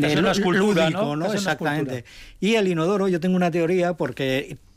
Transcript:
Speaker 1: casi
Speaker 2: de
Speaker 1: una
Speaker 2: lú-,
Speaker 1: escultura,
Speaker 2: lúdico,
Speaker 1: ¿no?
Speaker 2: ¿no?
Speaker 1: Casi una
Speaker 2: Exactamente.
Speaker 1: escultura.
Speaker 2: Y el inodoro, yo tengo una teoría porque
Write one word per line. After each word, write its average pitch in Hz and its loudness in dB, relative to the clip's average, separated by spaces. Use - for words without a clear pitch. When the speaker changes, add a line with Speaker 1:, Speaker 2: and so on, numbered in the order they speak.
Speaker 1:
casi 147 2
Speaker 2:
de 151 2
Speaker 1:
una 185 2
Speaker 2:
lú-, 196 0
Speaker 1:
escultura, 190 2
Speaker 2:
lúdico, 170 0
Speaker 1:
¿no? 147 -2
Speaker 2:
¿no? 160 -2
Speaker 1:
Casi 208 -2
una 208 -2
Speaker 2:
Exactamente. 151 -4
Speaker 1:
escultura. - -18
Speaker 2:
Y 220 2
el 202 2
inodoro, 185 0
yo 175 0
tengo 185 0
una 175 2
teoría 175 2
porque 131 -4